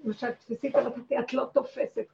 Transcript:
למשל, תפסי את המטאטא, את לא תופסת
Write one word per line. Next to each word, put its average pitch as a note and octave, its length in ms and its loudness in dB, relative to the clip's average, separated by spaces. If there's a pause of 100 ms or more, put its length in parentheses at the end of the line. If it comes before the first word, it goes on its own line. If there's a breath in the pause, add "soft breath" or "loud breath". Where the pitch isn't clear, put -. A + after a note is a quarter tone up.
למשל, A#3+ 260 -4
תפסי - 380 -4
את - 60 -2
המטאטא, B3 460 2
את B3 140 -4
לא C4 180 0
תופסת - 600 0